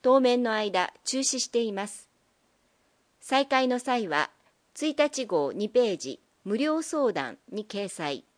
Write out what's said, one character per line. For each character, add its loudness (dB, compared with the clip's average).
当 8
面 4
の 0
間 0
中 -2
止 -2
し -4
て 2
い -2
ま -4
す。 -16
再 0
開 2
の 0
際 -2
は、 0
一 -2
日 0
号 0
二 -4
ペ 2
ー -2
ジ、 -10
無 -2
料 0
相 0
談 -6
に -8
掲 -8
載。 -8